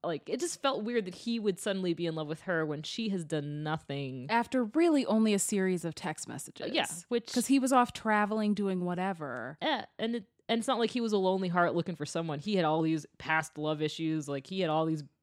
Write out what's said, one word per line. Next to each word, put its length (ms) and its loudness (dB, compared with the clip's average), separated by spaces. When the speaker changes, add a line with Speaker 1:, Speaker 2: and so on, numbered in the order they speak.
Speaker 1:
Like, 260 -4
it 120 -2
just 200 -4
felt 240 0
weird 220 0
that 80 -8
he 240 -4
would 220 0
suddenly 340 0
be 120 -2
in 100 -2
love 100 -4
with 160 -8
her 240 0
when 160 -6
she 280 -4
has 140 -2
done 380 -4
nothing. 640 -6
Speaker 2:
After 360 2
really 420 4
only 280 4
a 40 2
series 460 0
of 100 -4
text 340 -8
messages. 380 -10
Speaker 1:
Uh, 60 -4
yeah, 140 2
which 240 -2
Speaker 2:
'Cause 140 0
he 140 6
was 120 2
off 200 4
traveling, 640 2
doing 300 0
whatever. 800 -4
Speaker 1:
Yeah, 220 0
and 180 -2
it, 80 -8
and 100 2
it's 80 -4
not 140 2
like 100 2
he 100 -2
was 120 0
a 60 4
lonely 300 2
heart 280 4
looking 180 -2
for 120 -6
someone. 340 -4
He 160 -2
had 80 4
all 180 4
these 240 0
past 400 0
love 240 -2
issues. 460 -2
Like, 200 -6
he 120 -4
had 100 0
all 160 2
these 180 -2